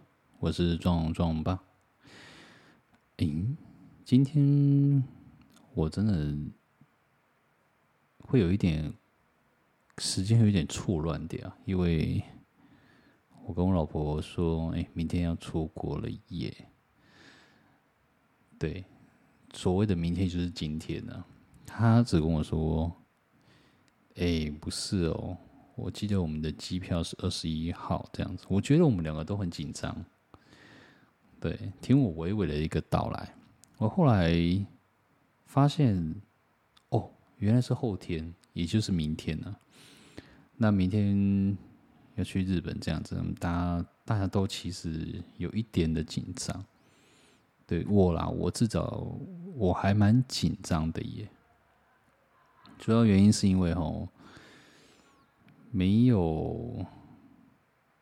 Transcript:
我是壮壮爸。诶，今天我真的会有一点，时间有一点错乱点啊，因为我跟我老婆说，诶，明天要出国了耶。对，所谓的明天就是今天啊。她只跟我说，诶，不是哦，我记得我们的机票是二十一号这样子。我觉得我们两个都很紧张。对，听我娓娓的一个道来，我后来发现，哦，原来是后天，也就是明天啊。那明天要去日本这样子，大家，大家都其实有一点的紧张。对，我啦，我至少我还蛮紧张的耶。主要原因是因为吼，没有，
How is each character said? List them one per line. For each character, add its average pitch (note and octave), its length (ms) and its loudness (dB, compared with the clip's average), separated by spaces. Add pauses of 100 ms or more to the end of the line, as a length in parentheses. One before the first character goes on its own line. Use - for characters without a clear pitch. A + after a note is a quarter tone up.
(380)
我 E2 140 -2
是 E2+ 240 2
壮 E2 380 0
壮 E2 280 0
爸。 F#2 160 -2 (1600)
诶， E2+ 320 -2 (560)
今 B2+ 180 4
天 C#3+ 800 4 (720)
我 D#2 160 0
真 G2 160 -2
的 D2+ 300 0 (1800)
会 B2+ 220 2
有 F2 100 4
一 G2+ 60 2
点， D#2 360 0 (1040)
时 - 240 -2
间 A2+ 180 6
有 G#2+ 60 8
一 G#2 40 6
点 G2 160 2
错 - 320 -4
乱 D#2+ 260 -4
点 - 200 -10
啊， - 180 -14
因 F#2 140 -2
为 F2 440 2 (1200)
我 F2+ 80 -10
跟 F2 120 0
我 F#2+ 80 2
老 D#2+ 120 2
婆 D2+ 360 -4
说， E2 500 -2
诶， F2 200 -4
明 E2 160 -6
天 F2 160 -2
要 E2+ 140 0
出 D#2+ 300 -6
国 D2+ 320 -8
了 D2 100 -8 (180)
耶。 D#2+ 260 -8 (2000)
对， F2 240 -6 (680)
所 F#2 240 0
谓 G#2 80 2
的 G2+ 100 2
明 E2+ 180 0
天 F#2 140 0
就 F2 100 -4
是 F2 140 -2
今 D#2 260 -6
天 - 320 -8
啊。 - 160 -14 (400)
她 A#2 380 4
只 F2+ 160 2
跟 D#2+ 100 0
我 D#2 140 0
说， D#2+ 500 -2 (1200)
诶， E2 360 0
不 D#2+ 180 -8
是 F2+ 360 -2
哦， - 320 -4 (380)
我 A2+ 160 -8
记 - 160 -6
得 G2+ 120 2
我 F2 60 0
们 D#2 160 -4
的 D#2 100 -2
机 - 280 -6
票 F2 240 -2
是 - 160 -8
二 F#2 100 -2
十 - 180 -6
一 D#2+ 240 -4
号 - 400 -6
这 E2+ 120 -6
样 E2+ 120 -8
子。 - 120 -16
我 F#2+ 120 2
觉 C#3+ 200 4
得 F3+ 40 6
我 D3+ 60 6
们 F2+ 140 0
两 D#2 120 -4
个 D#2 80 -4
都 G#2 140 -4
很 F#2 140 -4
紧 D2 200 -8
张。 - 240 -8 (1400)
对， G2+ 400 -6
听 C#3 220 4
我 E2 260 -2
娓 G2 60 -2
娓 G2+ 140 0
的 D2 80 -2
一 D#2 120 0
个 D#2 140 0
道 - 300 -2
来， - 240 -12 (420)
我 A2 100 0
后 E3 200 2
来 F2 260 6 (1120)
发 C#3 220 2
现， G2 480 0 (760)
哦， G#2 220 -2 (260)
原 G#2 160 2
来 B2 80 4
是 B2 140 -2
后 G#2+ 200 -4
天， E2+ 380 -8 (200)
也 F2 120 -2
就 G#2+ 160 2
是 G2 100 -2
明 D#2 240 0
天 D#2+ 300 -6
啊。 G#2+ 100 -10 (1000)
那 G#2+ 160 2
明 F#2 180 2
天 G2 640 2 (600)
要 F2+ 80 -2
去 F#2+ 200 -2
日 F#2 160 0
本 E2 200 -8
这 E2+ 120 -6
样 D#2+ 120 -4
子， - 120 -10 (240)
大 F2 120 -4
家， F2 340 -2 (180)
大 A2 140 -2
家 F#2+ 80 0
都 F#2+ 220 0
其 - 240 -8
实 D#2+ 520 -8 (140)
有 F2 140 -6
一 A2 100 -4
点 E2 320 0
的 D#2 100 -2
紧 - 320 -8
张。 - 300 -8 (1040)
对， F2 200 -2
我 F#2+ 260 6
啦， E2 140 -2
我 E2+ 220 -2
至 - 160 0
少 E2+ 500 -4 (380)
我 G2 180 0
还 G2 220 0
蛮 G#2+ 340 4
紧 - 360 -4
张 D#2+ 280 -2
的 - 120 -6
耶。 - 260 -10 (1500)
主 - 120 0
要 A#2 140 6
原 G2 180 8
因 G#2+ 100 10
是 G#2 160 2
因 F#2 100 4
为 E2+ 140 2
吼， E2 340 -4 (1600)
没 G#2 340 4
有， E2+ 800 0 (1160)